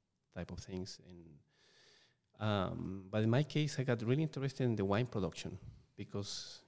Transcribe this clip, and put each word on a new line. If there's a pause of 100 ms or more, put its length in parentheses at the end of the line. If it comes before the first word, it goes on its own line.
(340)
type
of
things.
And,
um,
but
in
my
case,
I
got
really
interested
in
the
wine
production (360)
because,